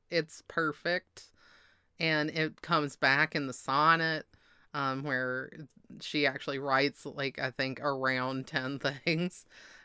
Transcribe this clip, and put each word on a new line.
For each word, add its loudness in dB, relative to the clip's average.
it's -2
perfect. -4
And 2
it -4
comes 0
back 4
in -2
the -6
sonnet, 2
um, -2
where -2
she 0
actually -2
writes, 2
like, -6
I -2
think -4
around 0
ten -4
<laughs> -4
things, -2